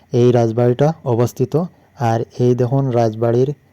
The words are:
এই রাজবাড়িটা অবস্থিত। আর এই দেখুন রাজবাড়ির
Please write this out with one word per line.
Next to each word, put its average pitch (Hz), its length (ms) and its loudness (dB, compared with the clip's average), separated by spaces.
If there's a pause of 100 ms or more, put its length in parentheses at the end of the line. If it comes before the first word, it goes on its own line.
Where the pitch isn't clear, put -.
(140)
এই 123 180 4
রাজবাড়িটা 120 560 0 (180)
অবস্থিত। 120 480 -2 (460)
আর 113 200 0 (200)
এই 123 160 2
দেখুন 127 360 -2
রাজবাড়ির 117 580 0 (240)